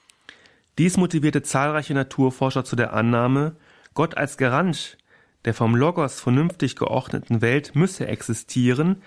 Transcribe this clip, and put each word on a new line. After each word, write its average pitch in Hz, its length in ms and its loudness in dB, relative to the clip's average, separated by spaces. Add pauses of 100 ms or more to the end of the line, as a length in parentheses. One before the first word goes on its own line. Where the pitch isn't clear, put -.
(800)
Dies 180 180 4
motivierte 151 460 2
zahlreiche 147 500 -2
Naturforscher 131 720 0
zu - 100 -6
der 113 200 -2
Annahme, 123 640 2 (360)
Gott 160 240 -2
als - 220 -4
Garant 143 580 0 (480)
der 113 100 0
vom 117 200 2
Logos 147 460 0
vernünftig 139 560 0
geordneten 117 640 -2
Welt 127 340 0
müsse 175 320 0
existieren, 123 1000 -2